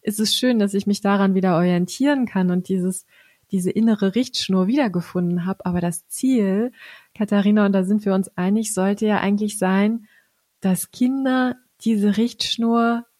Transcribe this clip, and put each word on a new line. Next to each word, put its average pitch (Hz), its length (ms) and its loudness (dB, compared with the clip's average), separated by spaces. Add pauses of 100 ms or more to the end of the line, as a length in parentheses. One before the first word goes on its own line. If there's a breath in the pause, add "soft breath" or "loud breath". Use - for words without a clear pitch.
ist 214 180 -6
es 214 140 0
schön, 247 240 2
dass 202 160 0
ich 202 120 -2
mich 202 140 0
daran 196 340 2
wieder 185 220 2
orientieren 180 680 0
kann 185 240 0
und 180 180 -2
dieses, 185 380 -4 (440 soft breath)
diese 185 200 -2
innere 208 440 0
Richtschnur 190 520 0
wiedergefunden 180 800 -2
habe. 190 180 -6
Aber 175 160 -2
das 170 260 -4
Ziel, 226 680 0 (420 loud breath)
Katharina, 208 520 2
und 202 60 2
da 190 120 2
sind 208 200 0
wir 196 100 0
uns 190 220 0
einig, 208 380 -2
sollte 202 320 0
ja 208 140 2
eigentlich 208 380 -2
sein, 202 480 0 (540 soft breath)
dass 185 300 -2
Kinder 254 680 0 (240)
diese 208 360 2
Richtschnur 233 880 0 (160)